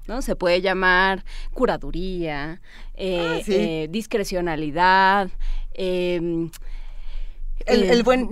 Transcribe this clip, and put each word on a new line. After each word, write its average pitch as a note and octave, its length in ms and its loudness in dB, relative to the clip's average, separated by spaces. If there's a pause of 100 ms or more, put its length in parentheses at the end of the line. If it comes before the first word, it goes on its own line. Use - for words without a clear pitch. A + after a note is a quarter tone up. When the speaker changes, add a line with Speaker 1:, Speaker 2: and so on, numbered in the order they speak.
Speaker 1:
¿no? A#3+ 140 -4
Se F3+ 160 -2
puede F3+ 240 2
llamar F#3+ 600 4 (300)
curaduría, E3 1080 -4 (340)
eh, F#3+ 240 -2 (220)
Speaker 2:
Ah, - 40 -10
sí. G#3+ 80 -2
Speaker 1:
eh, D#3+ 380 0
discrecionalidad, F#3 1400 2 (440)
em, F3 760 -2 (1160)
Speaker 2:
El, A3 180 4
Speaker 1:
eh, F#3 100 4
Speaker 2:
el A#3 100 6
buen, B3+ 280 4